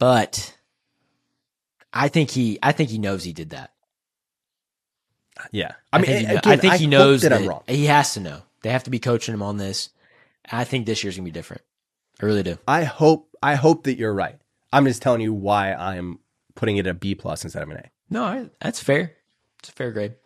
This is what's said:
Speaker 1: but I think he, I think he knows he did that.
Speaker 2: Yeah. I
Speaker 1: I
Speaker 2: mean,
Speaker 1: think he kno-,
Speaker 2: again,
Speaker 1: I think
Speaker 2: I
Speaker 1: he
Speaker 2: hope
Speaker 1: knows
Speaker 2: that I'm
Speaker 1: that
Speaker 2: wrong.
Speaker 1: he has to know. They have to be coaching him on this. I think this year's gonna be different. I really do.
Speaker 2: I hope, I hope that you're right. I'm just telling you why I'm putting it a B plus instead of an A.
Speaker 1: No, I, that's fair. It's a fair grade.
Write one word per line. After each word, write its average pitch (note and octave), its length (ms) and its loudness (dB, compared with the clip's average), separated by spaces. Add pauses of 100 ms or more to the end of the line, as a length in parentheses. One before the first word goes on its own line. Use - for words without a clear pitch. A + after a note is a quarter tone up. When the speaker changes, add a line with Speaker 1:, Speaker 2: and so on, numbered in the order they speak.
Speaker 1:
but - 580 0 (1400)
I C#3 140 0
think D3+ 240 2
he, A#2 320 -2
I C#3+ 80 4
think D3 180 0
he A2 80 -6
knows G2 260 -4
he F2 80 -10
did D#2 200 -14
that. C2 200 -16 (1800)
Speaker 2:
Yeah. G2 200 -6 (200)
I D3 60 2
Speaker 1:
I - 20 6
Speaker 2:
mean, F#3+ 60 2
Speaker 1:
think - 140 0
he A2 80 -2
kno-, A2 120 0
Speaker 2:
again, - 140 4
Speaker 1:
I D3 40 6
think F#3 160 4
Speaker 2:
I F3+ 40 4
Speaker 1:
he D#3+ 80 2
Speaker 2:
hope C#3+ 60 2
Speaker 1:
knows C#3 320 8
Speaker 2:
that C3 100 4
I'm G#2+ 100 2
Speaker 1:
that G2 40 -4
Speaker 2:
wrong. E2 200 -8
Speaker 1:
he C#3+ 180 0
has D3 280 4
to G#3+ 60 -8
know. D3+ 220 -10 (200)
They A2+ 80 -4
have B2+ 140 -2
to B2+ 80 -12
be A#2+ 80 -2
coaching A#2 340 -2
him G#2 80 -6
on G2+ 160 -4
this. G2 320 -6 (640)
I A#2+ 140 -4
think A#2+ 200 -4
this G#2+ 180 -2
year's F#2+ 120 -6
gonna F#2 100 -10
be E2 60 -10
different. - 320 -14 (580)
I G2+ 40 -4
really G#2 180 2
do. F2 240 -6
Speaker 2:
I D#3+ 160 2
hope, D#3 580 2
I C#3+ 140 2
hope D#3 300 2
that C3 120 -2
you're A2 160 -2
right. F#2 240 -4 (340)
I'm C#3 140 4
just B2 160 0
telling A#2+ 200 2
you A2 120 -2
why G2 400 0
I'm F2+ 460 -8 (360)
putting G#2+ 220 -2
it F#2 80 0
a F#2 80 -2
B F#2 220 -4
plus - 280 -10
instead D#2 200 -10
of D2 60 -12
an D#2+ 80 -14
A. - 120 -20 (200)
Speaker 1:
No, A#3 140 -4
I, A3 260 -6 (100)
that's - 220 -8
fair. D#3+ 320 0 (460)
It's - 100 -20
a - 20 -20
fair B2 200 -8
grade. G#2+ 220 -6 (120)